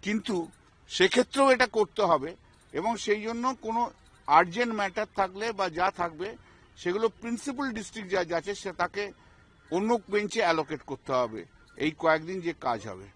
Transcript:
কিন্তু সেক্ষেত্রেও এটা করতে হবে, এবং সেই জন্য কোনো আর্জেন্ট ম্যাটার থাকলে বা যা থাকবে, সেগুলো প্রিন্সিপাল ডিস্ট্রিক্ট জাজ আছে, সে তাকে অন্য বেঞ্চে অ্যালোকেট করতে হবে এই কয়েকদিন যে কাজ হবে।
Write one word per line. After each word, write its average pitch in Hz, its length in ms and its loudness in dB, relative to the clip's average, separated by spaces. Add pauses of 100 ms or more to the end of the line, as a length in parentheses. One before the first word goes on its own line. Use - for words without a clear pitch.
কিন্তু 208 320 -2 (600)
সেক্ষেত্রেও 247 580 6
এটা 247 120 4 (120)
করতে 214 320 0
হবে, 151 200 2 (480)
এবং 208 140 0 (120)
সেই 214 220 2
জন্য 233 180 -4 (220)
কোনো 226 160 0 (560)
আর্জেন্ট 190 420 2
ম্যাটার 202 280 -2 (100)
থাকলে 196 280 -2 (120)
বা 190 80 0 (120)
যা 180 100 2 (120)
থাকবে, 170 280 -6 (520)
সেগুলো 196 260 0 (140)
প্রিন্সিপাল 240 460 -6 (120)
ডিস্ট্রিক্ট 202 360 -12
জাজ 180 240 0
আছে, 170 140 -6 (100)
সে 196 80 -8 (120)
তাকে 185 200 -4 (760)
অন্য 208 140 0 (220)
বেঞ্চে 208 340 -2
অ্যালোকেট 156 440 0
করতে 139 300 -6
হবে 110 200 -2 (440)
এই 156 80 0 (100)
কয়েকদিন 160 440 2
যে 170 60 -4 (140)
কাজ 117 140 -2 (100)
হবে। 95 260 -14